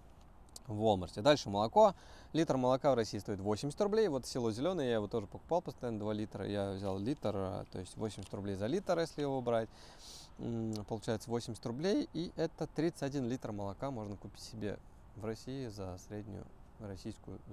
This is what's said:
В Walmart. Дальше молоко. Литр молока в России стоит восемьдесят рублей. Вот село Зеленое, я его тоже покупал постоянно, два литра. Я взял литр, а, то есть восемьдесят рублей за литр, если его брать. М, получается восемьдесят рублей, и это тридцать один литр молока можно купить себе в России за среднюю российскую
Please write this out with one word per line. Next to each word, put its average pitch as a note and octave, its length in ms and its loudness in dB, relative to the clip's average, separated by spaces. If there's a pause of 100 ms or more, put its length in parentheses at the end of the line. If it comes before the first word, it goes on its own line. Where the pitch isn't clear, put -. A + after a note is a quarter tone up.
(680)
В G#2+ 140 -2
Walmart. G#2 400 4
Дальше C#3 300 6
молоко. C3+ 440 8 (380)
Литр D3+ 240 4
молока C3 360 6
в - 20 4
России A2+ 240 2
стоит G2 220 -4
восемьдесят G#2+ 420 0
рублей. G#3 260 4
Вот C3+ 160 0
село A#2 280 0
Зеленое, D3 340 2
я A#2+ 80 4
его G#2+ 120 2
тоже G#2 200 -2
покупал - 340 0
постоянно, B2 380 -4
два G#2+ 160 0
литра. G#2 320 -2
Я G2+ 260 0
взял F#2+ 260 -2
литр, G#2+ 360 -2
а, G2 380 -2
то G2 60 -8
есть F#2 200 -10
восемьдесят G#2+ 340 -6
рублей G2+ 220 -4
за G2+ 140 -2
литр, F3+ 300 0
если E3 220 -2
его C#3 220 0
брать. A#2 260 2 (680)
М, A#2 340 -2 (140)
получается A2 420 -2
восемьдесят A#2 380 -2
рублей, E3+ 480 2
и E3 220 -4
это D#3+ 320 -2
тридцать D#3+ 340 0
один C#3 260 0
литр A#2+ 240 -2
молока G2+ 380 -4
можно G#2 260 -4
купить - 260 -12
себе G#2 360 -4 (380)
в G2 80 -8
России B2+ 440 -6
за F#2+ 300 -6
среднюю G#2 480 -8 (320)
российскую G2+ 600 -10 (140)